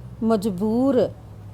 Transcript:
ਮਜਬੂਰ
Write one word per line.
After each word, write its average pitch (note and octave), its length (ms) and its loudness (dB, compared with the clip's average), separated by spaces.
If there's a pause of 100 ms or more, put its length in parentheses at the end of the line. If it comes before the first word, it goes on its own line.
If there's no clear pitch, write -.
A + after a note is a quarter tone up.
(240)
ਮਜਬੂਰ A3 840 2 (440)